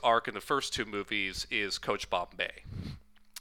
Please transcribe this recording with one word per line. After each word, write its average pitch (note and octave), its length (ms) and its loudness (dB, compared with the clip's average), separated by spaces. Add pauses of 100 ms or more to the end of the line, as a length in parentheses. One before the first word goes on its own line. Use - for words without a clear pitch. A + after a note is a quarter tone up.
arc A#2 240 6
in A#2 60 -4
the G2+ 80 -6
first - 320 0
two A#2+ 120 0
movies G2+ 640 -2
is G#2 280 0
Coach - 320 -2
Bombay. - 540 -2 (760)